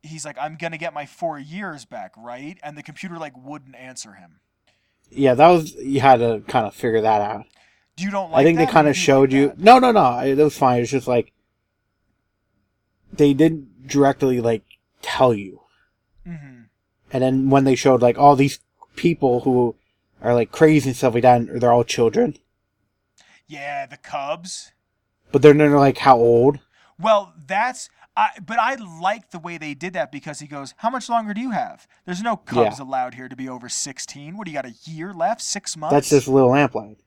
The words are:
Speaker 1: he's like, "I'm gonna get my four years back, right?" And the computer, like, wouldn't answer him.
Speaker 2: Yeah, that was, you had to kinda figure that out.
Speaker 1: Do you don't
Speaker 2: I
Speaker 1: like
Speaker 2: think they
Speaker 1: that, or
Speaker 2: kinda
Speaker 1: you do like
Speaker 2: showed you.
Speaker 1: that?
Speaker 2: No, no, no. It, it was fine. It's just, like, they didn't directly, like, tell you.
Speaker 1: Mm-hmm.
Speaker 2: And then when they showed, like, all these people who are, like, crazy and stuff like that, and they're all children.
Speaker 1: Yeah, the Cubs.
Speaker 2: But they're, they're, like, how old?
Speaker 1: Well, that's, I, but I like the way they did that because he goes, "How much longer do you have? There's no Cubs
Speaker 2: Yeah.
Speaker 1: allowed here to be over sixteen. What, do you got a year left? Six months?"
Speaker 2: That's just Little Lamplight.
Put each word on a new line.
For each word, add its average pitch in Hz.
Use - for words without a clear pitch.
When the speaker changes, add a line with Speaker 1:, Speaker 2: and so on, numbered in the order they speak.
Speaker 1:
he's 156
like, 143
"I'm 156
gonna 165
get 160
my 147
four 156
years 151
back, 101
right?" 127
And 147
the 147
computer, 170
like, 147
wouldn't 135
answer 123
him. 92
Speaker 2:
Yeah, 135
that 147
was, 165
you 135
had 135
to 117
kinda 110
figure 113
that 107
out. 104
Speaker 1:
Do 165
you 202
don't 190
Speaker 2:
I 160
Speaker 1:
like 139
Speaker 2:
think 165
they 160
Speaker 1:
that, -
or -
Speaker 2:
kinda 151
Speaker 1:
you 139
do -
like -
Speaker 2:
showed 135
you. 139
Speaker 1:
that? -
Speaker 2:
No, 226
no, 254
no. 135
It, 135
it 151
was 147
fine. 123
It's 117
just, 131
like, 123
they 143
didn't 139
directly, 139
like, 113
tell 127
you. 95
Speaker 1:
Mm-hmm. 143
Speaker 2:
And 127
then 131
when 135
they 131
showed, 127
like, 120
all 143
these 139
people 135
who 123
are, 120
like, 117
crazy 156
and 123
stuff 127
like 120
that, 123
and 113
they're 120
all 120
children. 123
Speaker 1:
Yeah, 143
the 139
Cubs. 160
Speaker 2:
But 135
they're, 147
they're, 147
like, 139
how 131
old? 120
Speaker 1:
Well, 202
that's, 220
I, 214
but 226
I 247
like 190
the 175
way 170
they 151
did 175
that 165
because 143
he 147
goes, 139
"How 220
much 254
longer 220
do 214
you 262
have? 143
There's 180
no 226
Cubs 117
Speaker 2:
Yeah. 139
Speaker 1:
allowed 127
here 127
to 127
be 131
over 123
sixteen. 143
What, 214
do 165
you 147
got 131
a 117
year 160
left? 180
Six -
months?" 156
Speaker 2:
That's 143
just 135
Little 131
Lamplight. 107